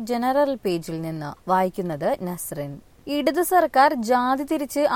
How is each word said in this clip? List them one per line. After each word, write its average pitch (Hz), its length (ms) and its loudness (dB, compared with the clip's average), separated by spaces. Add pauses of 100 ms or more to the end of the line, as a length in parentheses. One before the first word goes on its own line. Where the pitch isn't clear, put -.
ജനറൽ 254 540 0
പേജിൽ 170 420 -4
നിന്ന് 160 320 -8 (160)
വായിക്കുന്നത് 180 600 0 (140)
നസ്റിൻ. 156 480 -8 (360)
ഇടത് 294 380 0
സർക്കാർ 302 460 4 (120)
ജാതി 254 420 2
തിരിച്ച് 294 400 -2 (100)